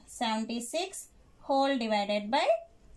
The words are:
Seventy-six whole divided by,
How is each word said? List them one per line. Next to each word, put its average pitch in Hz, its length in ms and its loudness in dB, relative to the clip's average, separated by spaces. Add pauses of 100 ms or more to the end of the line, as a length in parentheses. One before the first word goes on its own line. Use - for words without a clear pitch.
Seventy-six 233 1000 -4 (320)
whole 277 380 2
divided 208 520 0
by, 311 160 2 (500)